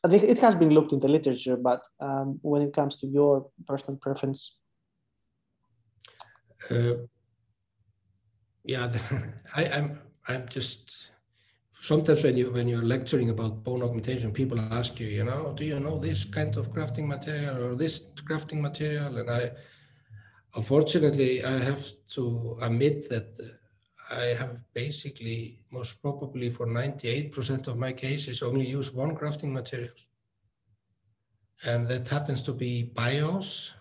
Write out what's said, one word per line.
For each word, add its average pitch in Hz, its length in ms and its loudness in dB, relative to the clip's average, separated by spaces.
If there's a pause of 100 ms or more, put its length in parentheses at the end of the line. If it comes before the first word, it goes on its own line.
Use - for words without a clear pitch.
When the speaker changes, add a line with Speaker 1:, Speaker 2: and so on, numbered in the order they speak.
Speaker 1:
I - 60 8
think 196 120 10 (100)
it 240 120 4
has 220 160 8
been 156 160 8
looked 151 180 6
in 131 100 2
the 139 120 6
literature, 127 400 2 (120)
but, 123 120 2 (260)
um, 135 200 -2 (240)
when 147 160 6
it 143 120 -2
comes 139 220 2
to 139 60 -4 (100)
your 143 140 8 (400)
personal 135 340 -4
preference. 147 360 -2 (2250)
Speaker 2:
Uh, 120 220 2 (1800)
yeah, 123 140 -2
<laughs> 120 60 -2
the, 113 60 0 (600)
I, 165 40 4 (120)
I'm, 147 120 0 (420)
I'm 127 160 -4 (120)
just, - 220 -6 (1120)
sometimes 156 340 6
when 123 160 4
you, 127 60 2 (100)
when 120 140 0
you're 117 240 2
lecturing 131 400 0
about 110 300 -4
bone 127 220 -2
augmentation, 117 440 -2
people 123 280 0 (200)
ask 120 120 -4 (100)
you, 110 60 -4 (100)
you 107 120 0
know, 143 120 -4 (180)
"Do 151 120 -4
you 139 140 -2
know 156 120 -2 (100)
this 156 120 0 (180)
kind 151 220 0
of - 40 -2 (120)
grafting 151 400 -2
material 147 400 -4 (100)
or 123 60 -2 (120)
this 160 120 -2 (340)
grafting 156 400 -2
material?" 147 420 -4 (100)
And 117 80 -4 (120)
I, - 20 0 (1160)
unfortunately, 143 760 4 (100)
I 131 140 0 (120)
have 143 140 -4 (320)
to 135 80 -4 (440)
admit 139 300 4 (160)
that - 160 -4 (800)
I 123 140 -2 (160)
have 123 120 -6 (300)
basically, 120 560 -6 (380)
most 113 160 -8 (120)
probably 135 520 -4
for 120 80 -4 (160)
ninety-eight 139 540 -4
percent 135 320 -2
of 123 80 -4 (100)
my 131 60 -4 (140)
cases, 131 360 -4
only 127 260 0 (120)
use 131 100 -4 (140)
one 156 160 0
grafting 147 320 -4 (100)
material. 120 360 -10 (1700)
And 120 120 2 (100)
that 123 160 -2
happens 143 360 -2
to 135 100 -4
be 120 200 -4 (260)
BIOS. 147 800 -2